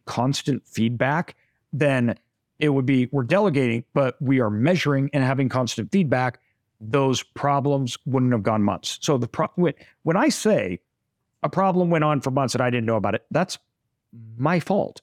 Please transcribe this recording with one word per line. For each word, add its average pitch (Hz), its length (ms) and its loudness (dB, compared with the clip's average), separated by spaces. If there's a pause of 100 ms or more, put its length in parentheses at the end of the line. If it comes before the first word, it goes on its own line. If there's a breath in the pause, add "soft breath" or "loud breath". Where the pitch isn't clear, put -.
constant 131 600 -4
feedback, 123 680 -2 (360)
then 127 440 0 (420)
it 151 120 2
would 135 160 0
be, 127 260 2
we're 139 120 0
delegating, 135 600 0 (100)
but 135 260 0
we 131 200 2
are 110 100 2
measuring 139 600 0
and 139 120 0
having 131 240 0
constant 120 440 -4
feedback. 127 480 0 (400)
Those 127 420 0
problems 139 840 -2
wouldn't 127 280 2
have 110 100 0
gone 110 200 0
months. 101 400 -2
So 143 140 2
the 120 120 -2
pro-, - 260 -4
when, 180 200 0 (280 soft breath)
when 160 140 0
I 269 120 2
say 139 520 0 (640)
a 151 60 0
problem 180 420 2
went 160 140 2
on 151 160 2
for 135 100 -4
months 131 240 0
and 135 80 0
I 127 80 2
didn't 120 160 -2
know 113 100 2
about 101 180 0
it, - 160 -4
that's - 280 -2 (800)
my 151 240 0
fault. - 420 -4